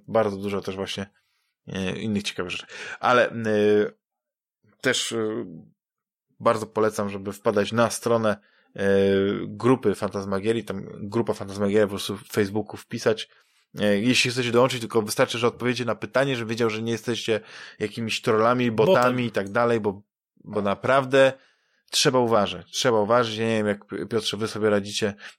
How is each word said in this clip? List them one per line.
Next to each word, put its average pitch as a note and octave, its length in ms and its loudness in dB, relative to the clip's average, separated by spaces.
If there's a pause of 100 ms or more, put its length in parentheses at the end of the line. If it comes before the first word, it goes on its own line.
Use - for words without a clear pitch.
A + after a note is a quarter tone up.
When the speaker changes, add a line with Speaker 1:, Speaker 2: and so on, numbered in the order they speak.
Speaker 1:
bardzo G#2 280 0
dużo G2 240 -6
też F#2+ 160 -8
właśnie, G2 300 -8 (640)
e, F#2+ 300 -6
innych G#2 240 -4
ciekawych F2+ 300 -8
rzeczy. - 140 -10 (340)
Ale, A#2+ 300 4
e, - 40 -12 (1500)
też, - 320 -2
e, A2 320 -4 (960)
bardzo A2 260 2
polecam, G#2+ 440 0
żeby G2 220 -8
wpadać G2+ 400 0
na A2+ 180 2
stronę, A2+ 460 0 (400)
e, G2+ 60 -6 (640)
grupy G#2+ 480 0
Fantasmagierii, G2+ 680 -4
tam G2 220 -8 (220)
grupa G#2+ 260 -2
Fantasmagieria, G2+ 520 0
po G2 40 -2
prostu G2+ 260 -6
w - 120 -14
Facebooku G#2 480 -2
wpisać. - 520 -4 (520)
E, G#2 200 2
jeśli B2 300 2
chcecie A#2+ 220 -2
dołączyć, B2 280 4
tylko A2 220 0
wystarczy, A#2+ 360 -2
że A#2 80 0
odpowiecie A#2+ 380 -2
na A2+ 100 -2
pytanie, C3 420 -2
żeby A2+ 140 -6
wiedział, A2+ 200 0
że A2 120 -4
nie A#2 100 -2
jesteście A2 480 -2 (380)
jakimiś A2 440 -6
trollami, A#2+ 480 2
botami A2 320 4
Speaker 2:
Botem. B2 180 2
Speaker 1:
i A#2+ 100 -2
tak G2 200 -4
dalej, A#2 300 2
bo, G2+ 220 -4 (420)
bo G#2 180 -4
naprawdę C3 680 4 (580)
trzeba C3 280 2
uważać, G2+ 520 2
trzeba A2+ 300 2
uważać. A2+ 360 2
Ja A2+ 100 -2
nie A2+ 100 0
wiem, G#2 100 0
jak G2+ 420 -4
Piotrze, G#2+ 280 -2
wy G#2+ 120 -4
sobie G#2+ 220 0
radzicie, G2+ 440 0 (240)